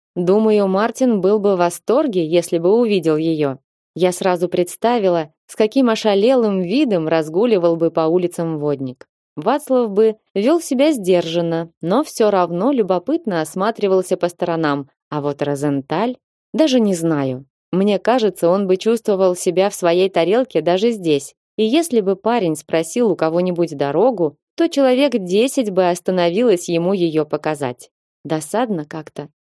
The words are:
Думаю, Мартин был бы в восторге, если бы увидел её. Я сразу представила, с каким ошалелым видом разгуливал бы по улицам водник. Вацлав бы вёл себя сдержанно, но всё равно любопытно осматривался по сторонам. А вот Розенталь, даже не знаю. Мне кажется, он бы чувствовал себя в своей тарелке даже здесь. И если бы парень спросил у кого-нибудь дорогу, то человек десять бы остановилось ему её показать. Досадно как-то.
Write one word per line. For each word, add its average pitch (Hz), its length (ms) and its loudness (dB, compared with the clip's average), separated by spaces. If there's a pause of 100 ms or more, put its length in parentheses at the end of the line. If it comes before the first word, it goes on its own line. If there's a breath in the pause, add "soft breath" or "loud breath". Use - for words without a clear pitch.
(140)
Думаю, 202 540 2
Мартин 220 520 0
был 202 200 2
бы 196 160 2
в - 20 0
восторге, 185 640 0
если 170 340 0
бы 175 140 2
увидел 202 440 2
её. 151 420 -2 (360)
Я 180 180 0
сразу 180 360 -2
представила, 180 840 0 (140)
с - 100 -18
каким 226 340 2
ошалелым 214 680 2
видом 185 480 0
разгуливал 170 680 2
бы 165 140 0
по 160 120 -2
улицам 165 560 -2
водник. 139 500 -6 (300)
Вацлав 247 520 0
бы 214 260 2 (180)
вёл 262 260 2
себя 277 300 0
сдержанно, 170 800 0 (100)
но 196 220 0
всё 233 260 0
равно 185 440 0
любопытно 202 680 -2
осматривался 190 760 -2
по 175 120 -2
сторонам. 160 640 -4 (200)
А 151 100 -6
вот 143 220 -4
Розенталь, 147 720 -2 (360)
даже 254 280 2
не 202 140 2
знаю. 143 520 -2 (240)
Мне 190 300 0
кажется, 220 480 0
он 196 180 2
бы 185 100 2
чувствовал 190 600 0
себя 185 340 0
в - 60 -8
своей 180 320 2
тарелке 190 520 0
даже 185 300 0
здесь. 170 460 -2 (200)
И 214 80 0
если 254 360 0
бы 190 160 0
парень 190 400 -2
спросил 170 560 -2
у 156 40 -2
кого-нибудь 170 600 -2
дорогу, 156 600 0 (200)
то 330 120 0
человек 269 500 2
десять 208 520 0
бы 180 180 2
остановилось 180 800 0
ему 175 240 0
её 165 320 0
показать. 151 680 -6 (340)
Досадно 160 640 -4
как-то. 151 420 -12 (240)